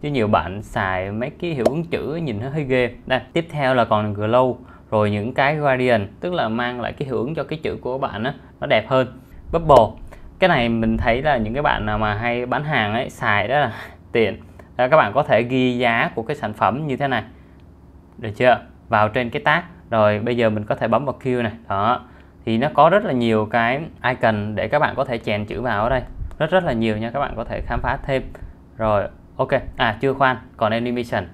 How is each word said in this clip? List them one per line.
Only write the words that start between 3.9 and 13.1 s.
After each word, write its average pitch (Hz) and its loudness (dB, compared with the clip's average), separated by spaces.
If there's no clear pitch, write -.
glow, 117 2
rồi 107 2
những 104 -4
cái 147 2
gradient, 127 2
tức 180 -4
là 135 -2
mang 120 -4
lại 110 -4
cái - -8
hiệu 131 -4
ứng 123 -4
cho 151 -4
cái 156 -8
chữ - -6
của 127 -6
bạn 113 -4
á, 139 -4
nó 139 -6
đẹp 120 2
hơn. 131 0
Bubble, 147 6
cái - 4
này 127 2
mình 113 0
thấy 120 2
là 147 2
những 110 -2
cái 143 -4
bạn 113 0
nào 107 -2
mà 107 0
hay 120 -2
bán 127 -2
hàng 117 0
ấy, 127 -2